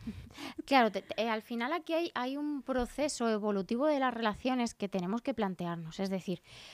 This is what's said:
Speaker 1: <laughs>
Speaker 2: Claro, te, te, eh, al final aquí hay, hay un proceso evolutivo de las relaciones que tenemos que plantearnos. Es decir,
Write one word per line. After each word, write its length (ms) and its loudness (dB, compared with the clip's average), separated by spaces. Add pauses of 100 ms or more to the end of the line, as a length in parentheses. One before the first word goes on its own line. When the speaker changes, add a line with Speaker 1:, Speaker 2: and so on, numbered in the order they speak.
Speaker 1:
<laughs> 580 -10
Speaker 2:
Claro, 280 6
te, 100 -4
te, 180 -6
eh, 80 2
al 140 0
final 300 -2
aquí 220 -2
hay, 200 0
hay 220 -2
un 260 -4
proceso 640 0
evolutivo 600 2
de 100 4
las 160 2
relaciones 600 0
que 140 -4
tenemos 320 0
que 140 -2
plantearnos. 640 -2
Es 120 0
decir, 320 -2 (320)